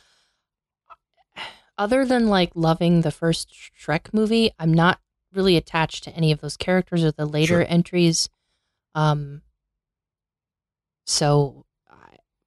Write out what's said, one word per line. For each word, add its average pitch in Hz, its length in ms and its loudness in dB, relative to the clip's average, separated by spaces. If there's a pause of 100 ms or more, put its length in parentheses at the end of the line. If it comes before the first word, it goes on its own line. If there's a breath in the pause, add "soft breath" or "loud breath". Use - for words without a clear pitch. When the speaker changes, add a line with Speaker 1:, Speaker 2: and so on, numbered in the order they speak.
(1800 loud breath)
Speaker 1:
other 233 260 0
than, 240 260 2
like, 185 260 2
loving 170 460 2
the 156 100 -2
first - 420 -4 (260)
Shrek - 320 -6
movie, 220 460 0
I'm 160 160 0
not 170 260 4 (320)
really 190 240 2
attached - 500 -4
to - 100 -20
any 160 160 0
of 147 100 -4
those 147 160 -12
characters 180 460 -2
or 156 80 2
the 151 160 -6
later 160 340 0
Speaker 2:
Sure. - 60 0
Speaker 1:
entries. 170 600 0 (680)
Um, 147 480 -2 (1600)
so, 147 600 0 (240)
I, - 280 -20 (300)